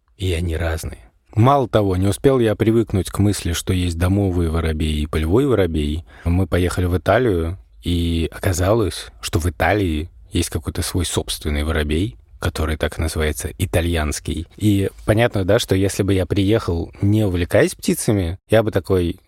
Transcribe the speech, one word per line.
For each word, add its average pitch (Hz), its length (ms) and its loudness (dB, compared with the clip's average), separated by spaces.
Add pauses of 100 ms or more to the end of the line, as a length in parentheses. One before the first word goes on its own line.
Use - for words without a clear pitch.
(160)
И 92 160 -2
они 82 240 -2
разные. 82 420 -6 (360)
Мало 127 340 4
того, 101 280 2
не 92 100 2
успел 135 320 2
я 110 180 2
привыкнуть 107 540 2
к - 80 -12
мысли, 98 340 0
что - 220 -2
есть 87 240 0
домовый 90 500 2
воробей 78 540 -2
и 76 40 -4
полевой 85 400 2
воробей. 82 600 0 (180)
Мы 87 220 2
поехали 90 400 0
в 90 100 0
Италию, 95 640 0 (240)
и 85 500 -2
оказалось, 92 760 -2 (120)
что - 180 -2
в 80 80 -2
Италии 85 640 0 (220)
есть - 180 -2
какой-то - 320 -6
свой 85 240 -2
собственный - 600 -4
воробей, 80 520 -2 (220)
который 78 380 -2
так - 220 -4
называется, 78 600 -4
итальянский. 85 880 -2 (100)
И 98 340 0 (140)
понятно, 110 400 2
да, 95 140 4
что - 160 0
если 95 280 0
бы 98 120 2
я 90 120 0
приехал, 95 720 0
не 107 240 2
увлекаясь 98 500 2
птицами, 98 640 -2 (100)
я 110 140 4
бы 104 80 0
такой 90 580 0